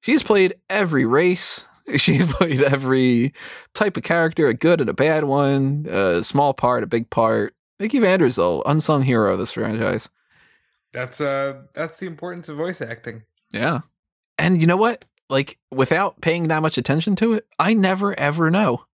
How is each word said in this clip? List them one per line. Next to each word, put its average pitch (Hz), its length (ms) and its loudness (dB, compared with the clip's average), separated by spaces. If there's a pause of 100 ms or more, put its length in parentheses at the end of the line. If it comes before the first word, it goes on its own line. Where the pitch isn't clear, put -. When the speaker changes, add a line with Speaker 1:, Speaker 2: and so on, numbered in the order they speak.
Speaker 1:
She's 262 220 2
played 190 320 0 (140)
every 180 360 0
race. 170 600 0 (140)
<laughs> - 180 -10
She's 165 300 2
played 143 340 0
every 131 720 2 (400)
type 208 240 0
of 135 60 -10
character, 165 440 2
a 117 60 2
good 165 280 2
and 120 80 0
a - 40 -4
bad 156 320 2
one, 139 640 0
a 92 340 0
small 143 300 0
part, 123 300 0
a 101 40 -6
big 117 220 -2
part. 107 460 0 (240)
Vicki 220 200 -2
Vanderzell, 127 640 2
unsung 147 380 2
hero 117 300 2
of 95 60 -2
this - 140 -6
franchise. 107 560 -4 (840)
Speaker 2:
That's, 127 280 -12
uh, 139 400 -4 (120)
that's 160 260 -10
the 190 80 -10
importance 175 420 -14
of 147 80 -12
voice 170 240 -6
acting. 117 420 -12 (280)
Speaker 1:
Yeah. 127 280 -4 (580)
And 170 240 2
you 160 60 4
know 175 100 4
what? 226 280 0 (240)
Like, 135 280 -2 (140)
without 156 500 0
paying 170 280 0
that 156 120 0
much 156 160 -2
attention 160 400 0
to 226 160 2
it, 214 140 -4 (120)
I 208 140 2
never, 196 460 0
ever 156 300 0
know. 202 360 0 (140)